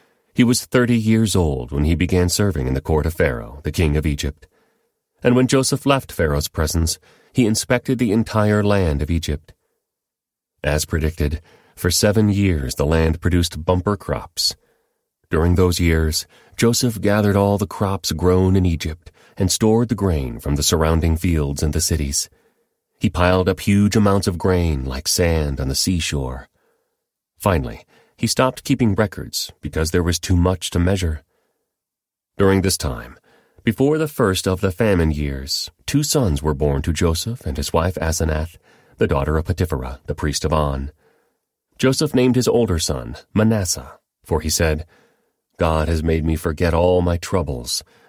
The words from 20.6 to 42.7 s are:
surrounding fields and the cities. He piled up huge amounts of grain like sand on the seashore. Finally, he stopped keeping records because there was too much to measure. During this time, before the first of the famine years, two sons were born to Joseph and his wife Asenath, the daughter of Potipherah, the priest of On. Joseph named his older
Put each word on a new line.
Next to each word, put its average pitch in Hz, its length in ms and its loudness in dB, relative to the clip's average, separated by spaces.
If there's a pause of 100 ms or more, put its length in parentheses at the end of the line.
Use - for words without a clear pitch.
surrounding 80 540 2
fields 76 440 0
and 76 120 0
the 71 80 0
cities. 71 480 -2 (720)
He 104 100 0
piled 90 400 2
up 92 100 -2
huge 101 380 2
amounts 101 300 2
of 87 100 -2
grain 85 480 0
like 67 240 -6
sand 78 500 0
on 65 80 -4
the 67 80 -4
seashore. 67 720 -4 (920)
Finally, 69 480 -2 (300)
he 117 120 -4
stopped 131 360 0
keeping 120 320 2
records - 640 -4
because 80 320 -4
there 87 120 2
was 85 160 0
too 92 180 0
much 90 320 0
to 87 100 -2
measure. 87 440 -2 (1120)
During 98 240 4
this 92 160 0
time, 60 420 -8 (440)
before 139 340 2
the 156 100 0
first 98 400 0
of 92 140 0
the 98 100 2
famine 90 400 2
years, 69 580 -6 (160)
two 143 160 0
sons 113 400 0
were 76 120 0
born 69 300 0
to 85 100 -2
Joseph 85 520 -2
and 71 120 -4
his - 160 -6
wife 85 220 0
Asenath, 80 640 -2 (400)
the 110 100 0
daughter 76 300 0
of 78 80 -2
Potipherah, 67 600 -4
the 71 100 -6
priest 76 300 -4
of 76 80 0
On. 71 380 -2 (840)
Joseph 135 380 0
named 127 220 4
his 120 100 0
older 107 320 0